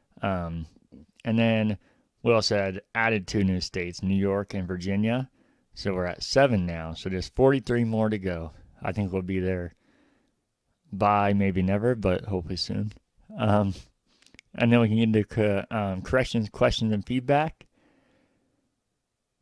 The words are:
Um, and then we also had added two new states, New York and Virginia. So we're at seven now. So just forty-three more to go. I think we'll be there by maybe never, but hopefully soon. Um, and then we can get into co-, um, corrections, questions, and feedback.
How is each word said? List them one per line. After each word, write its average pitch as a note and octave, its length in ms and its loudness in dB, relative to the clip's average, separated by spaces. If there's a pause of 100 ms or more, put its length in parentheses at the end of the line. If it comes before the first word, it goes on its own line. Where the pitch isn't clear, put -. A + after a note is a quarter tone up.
(240)
Um, E2+ 420 -4 (580)
and A2+ 140 0
then A2 400 2 (460)
we A#2 100 4
also G#2+ 240 2
had G2 240 -2 (140)
added A2+ 320 0
two G#2 160 0
new F#2 180 0
states, F2 400 -8
New F#2+ 140 0
York G2 400 0
and F#2 120 -6
Virginia. G2+ 640 -2 (460)
So G2+ 180 -4
we're F2+ 120 -2
at - 180 -8
seven B2 420 2
now. E2 280 -6
So F#2+ 180 -8
just F#2 240 -6
forty-three B2+ 480 2
more A2 260 0
to G#2+ 80 -2
go. F2 360 -6 (280)
I G2 100 -4
think F#2+ 220 -4
we'll F#2+ 80 -2
be F#2 180 -2
there F2+ 360 -4 (1160)
by G2+ 420 4
maybe G2 280 2
never, G#2 340 2
but G2 300 0
hopefully F#2 320 -4
soon. G2+ 360 -6 (440)
Um, G#2 360 2 (840)
and A#2 160 4
then A#2+ 80 8
we A#2 80 4
can A2 100 2
get A#2 60 4
into A2 220 4
co-, G2+ 440 0
um, G2 320 -2
corrections, A#2 480 -2
questions, A#2 420 2
and G#2 140 -2
feedback. C#3+ 600 -2 (1800)